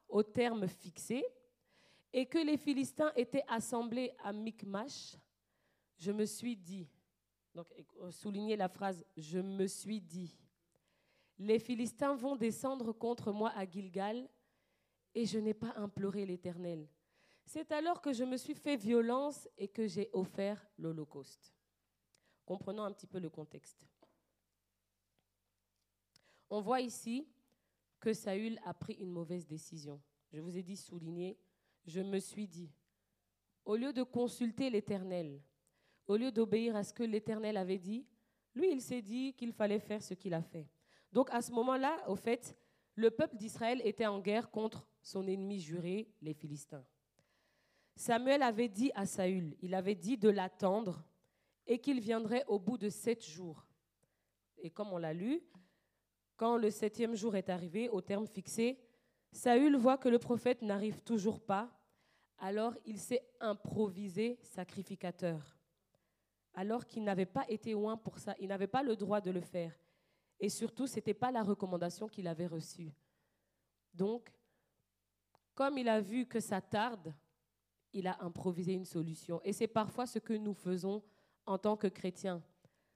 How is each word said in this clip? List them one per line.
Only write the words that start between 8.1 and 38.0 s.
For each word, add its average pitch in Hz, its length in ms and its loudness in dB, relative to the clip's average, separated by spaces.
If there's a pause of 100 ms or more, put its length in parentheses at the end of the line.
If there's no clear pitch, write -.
soulignez 208 440 -2
la 185 140 2
phrase, « 190 360 -4 (120)
je 160 220 -4
me 196 280 0
suis 208 320 -6
dit, 170 380 -10 (1000)
les 214 220 4
Philistins 247 560 0
vont 269 200 -2
descendre 233 580 0
contre 233 380 -2
moi 214 240 0
à 190 140 -4
Gilgal, 196 580 -4 (840)
et 226 120 0
je 208 140 0
n'ai 214 140 2
pas 226 240 -6
imploré 202 480 -4
l'Éternel. 175 600 -6 (580)
C'est - 260 -8
alors 330 300 0
que 285 100 0
je 247 140 0
me 254 120 -2
suis 277 180 -6
fait 285 200 0
violence 240 720 2 (100)
et 202 120 -6
que 220 180 -2
j'ai 196 260 -2
offert 196 520 -2 (120)
l'holocauste. » 156 760 -8 (920)
Comprenons 196 380 -6
un 196 80 -4
petit - 160 -16
peu 185 120 -8
le 165 100 -6
contexte. - 580 -16 (2500)
On 208 120 0
voit 247 200 2
ici 247 460 -4 (800)
que 220 80 4
Saül 214 500 -2
a 175 80 -6
pris - 220 -10
une 196 160 -8
mauvaise 170 380 -6
décision. 147 520 -12 (320)
Je 151 80 -12
vous 170 160 -8
ai 185 60 -4
dit 185 160 -10
souligner, 175 600 -8 (480)
je 170 140 -4
me 196 180 0
suis 208 280 -6
dit, 170 240 -14 (960)
au 208 100 2
lieu 262 180 0
de 254 100 2
consulter 240 640 0
l'Éternel, 185 720 -2 (640)
au 202 100 4
lieu 247 160 2
d'obéir 226 440 4
à 202 80 2
ce - 100 -8
que - 80 -6
l'Éternel 220 560 0
avait 185 220 2
dit, 208 260 -4 (480)